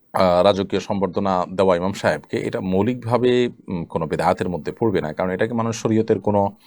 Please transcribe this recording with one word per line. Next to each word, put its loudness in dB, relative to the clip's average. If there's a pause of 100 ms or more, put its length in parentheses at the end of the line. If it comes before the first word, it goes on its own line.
(140)
আহ, 4
রাজকীয় 2
সম্বর্ধনা -2
দেওয়া 2
ইমাম -2
সাহেবকে, -2
এটা -4
মৌলিকভাবে, 0 (180)
উম, -6
কোনো -6
বেদাতের 0
মধ্যে -6
পড়বে 0
না, -6
কারণ -4
এটাকে -2
মানুষ -4
শরীয়তের 2
কোনো, 0 (160)